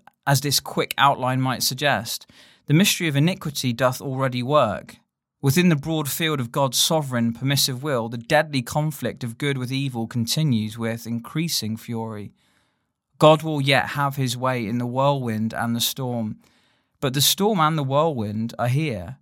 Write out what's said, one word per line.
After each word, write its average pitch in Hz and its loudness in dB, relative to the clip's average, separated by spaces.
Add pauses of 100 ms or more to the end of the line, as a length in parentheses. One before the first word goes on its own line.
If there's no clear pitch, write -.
(280)
as 139 4
this 143 0
quick - -4
outline 131 4
might 131 -2
suggest. 127 -2 (400)
The 147 4
mystery 180 4
of 143 0
iniquity 143 0
doth 127 2
already 131 -2
work. 123 2 (440)
Within 175 4
the 160 6
broad 151 -2
field 156 -2
of 117 -6
God's 139 0
sovereign, 127 0
permissive 135 -2
will, 127 -2
the 120 -8
deadly 147 0
conflict 151 -4
of 117 -8
good 139 -2
with 123 -6
evil 131 -4
continues 113 0
with 113 -6
increasing 117 -4
fury. 113 -10 (840)
God 151 8
will 156 -2
yet 135 2
have 139 -2
his 127 -2
way 127 -2
in 117 -2
the 123 -2
whirlwind 120 0
and 117 -2
the 117 -2
storm. 120 -4 (640)
But 131 -2
the 143 2
storm 202 2
and 156 4
the 143 -2
whirlwind 123 0
are 117 0
here. 123 -4